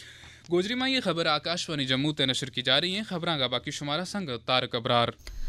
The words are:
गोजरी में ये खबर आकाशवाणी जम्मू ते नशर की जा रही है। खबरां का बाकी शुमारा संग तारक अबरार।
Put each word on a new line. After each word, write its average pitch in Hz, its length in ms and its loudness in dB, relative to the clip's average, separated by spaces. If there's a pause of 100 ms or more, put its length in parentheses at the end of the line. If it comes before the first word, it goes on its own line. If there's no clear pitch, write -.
(500)
गोजरी 185 240 2
में 254 140 0
ये 262 120 2
खबर 165 280 0
आकाशवाणी 156 580 -2
जम्मू 131 260 2
ते 143 140 0
नशर 127 240 -2
की 123 120 -4
जा 131 160 4
रही 180 160 0
है। 214 100 -2
खबरां 170 340 -2
का 127 100 0
बाकी 123 240 -4
शुमारा 147 340 -4
संग 165 400 -4
तारक 123 300 2
अबरार। 117 360 4 (360)